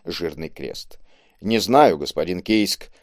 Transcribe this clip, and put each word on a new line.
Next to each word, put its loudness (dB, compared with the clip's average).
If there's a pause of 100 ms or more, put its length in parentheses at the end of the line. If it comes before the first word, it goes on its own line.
жирный -8
крест. -14 (420)
Не 0
знаю, 4
господин -4
Кийск, -2 (120)